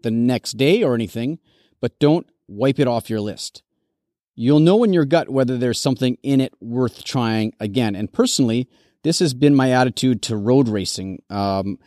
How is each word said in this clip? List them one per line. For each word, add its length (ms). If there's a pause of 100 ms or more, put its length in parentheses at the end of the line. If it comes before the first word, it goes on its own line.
the 100
next 420
day 280
or 140
anything, 440 (420)
but 180
don't 260 (220)
wipe 320
it 80
off 220
your 100
list. 440 (680)
You'll 280
know 240
in 80
your 100
gut 240
whether 300
there's 220
something 440
in 160
it 220
worth 420
trying 560
again. 360
And 180
personally, 560 (340)
this 160
has 140
been 200
my 180
attitude 520
to 140
road 320
racing, 600
um, 580